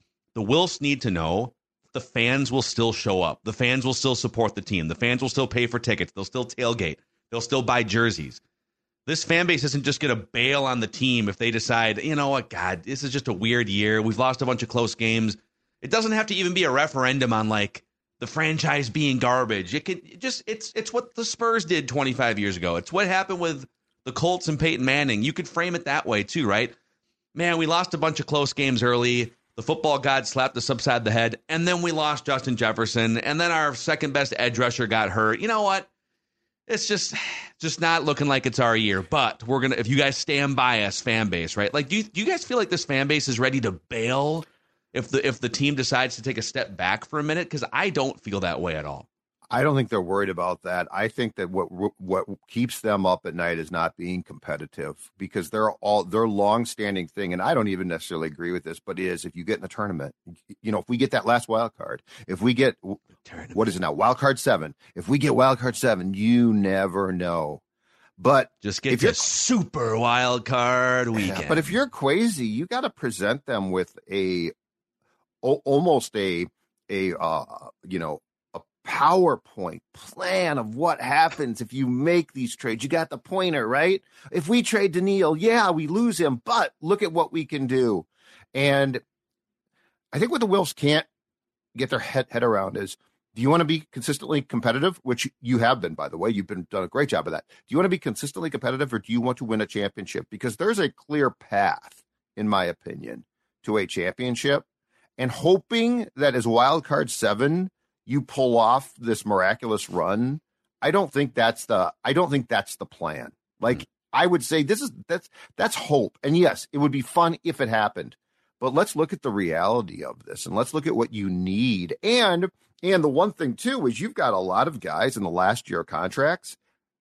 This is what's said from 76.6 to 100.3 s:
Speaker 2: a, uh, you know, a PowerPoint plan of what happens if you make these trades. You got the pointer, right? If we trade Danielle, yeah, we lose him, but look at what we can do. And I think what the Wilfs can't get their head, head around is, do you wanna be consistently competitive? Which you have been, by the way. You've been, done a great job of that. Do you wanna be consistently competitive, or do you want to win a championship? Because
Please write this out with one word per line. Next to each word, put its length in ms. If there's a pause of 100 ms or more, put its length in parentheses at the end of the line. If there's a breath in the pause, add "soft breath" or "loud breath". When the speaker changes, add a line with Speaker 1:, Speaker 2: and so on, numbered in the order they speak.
Speaker 2:
a, 260
uh, 300 (420)
you 120
know, 220 (320)
a 80 (260)
PowerPoint 920 (140)
plan 640
of 160
what 260
happens 580
if 140
you 140
make 460
these 220
trades. 280
You 60
got 200
the 80
pointer, 500
right? 360 (280 loud breath)
If 160
we 140
trade 320
Danielle, 420
yeah, 360
we 160
lose 320
him, 260
but 360
look 200
at 100
what 220
we 120
can 200
do. 400 (480 soft breath)
And 480 (1120)
I 60
think 120
what 80
the 80
Wilfs 280
can't 320 (680)
get 140
their 100
head, 300
head 140
around 340
is, 180 (380)
do 80
you 80
wanna 160
be 260
consistently 500
competitive? 640
Which 240 (140)
you 160
have 240
been, 140
by 120
the 100
way. 120
You've 180
been, 220
done 140
a 40
great 220
job 180
of 40
that. 180
Do 240
you 40
wanna 120
be 100
consistently 500
competitive, 440
or 60
do 120
you 80
want 200
to 60
win 140
a 60
championship? 640
Because 260